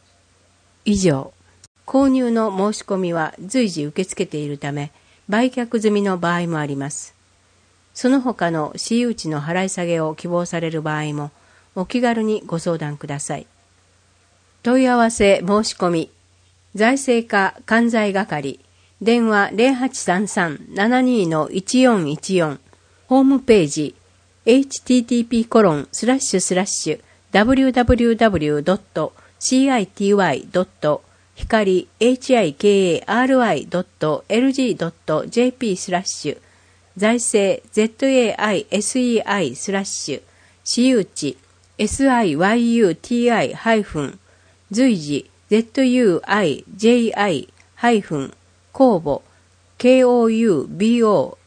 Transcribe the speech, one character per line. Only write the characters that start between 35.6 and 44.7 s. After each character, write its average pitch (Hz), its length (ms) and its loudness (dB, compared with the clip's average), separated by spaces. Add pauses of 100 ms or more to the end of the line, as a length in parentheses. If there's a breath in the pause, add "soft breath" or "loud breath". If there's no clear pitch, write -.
ー 180 40 -4
ス - 140 -10
ラ 175 120 -2
ッ - 40 -16
シ - 240 -8
ュ - 80 -8 (580 soft breath)
財 214 200 2
政、 196 460 0 (100)
ゼ 214 120 2
ッ 226 40 0
ト 247 180 -4
エ 254 240 2
ー - 100 -4
ア 214 140 0
イ 165 160 -2
エ 196 100 -2
ス 254 200 -2
イ 240 200 0
ー - 80 -6
ア 202 120 0
イ 135 160 -4
ス - 160 -8
ラ 196 80 -2
ッ 196 40 -6
シ - 300 -8
ュ - 80 -10 (400 soft breath)
私 - 240 0
有 240 180 4
地、 - 320 -8 (400)
エ 214 120 -2
ス 269 220 0
ア 240 120 4
イ 160 140 0
ワ 190 180 2
イ 233 220 2
ユ 214 140 4
ー 160 40 -2
テ - 140 -14
ィ 240 160 0
ー 233 120 2
ア 180 60 2
イ 135 120 -4
ハ 226 200 0
イ 214 80 2
フ 160 180 -8
ン 131 180 -8 (520 soft breath)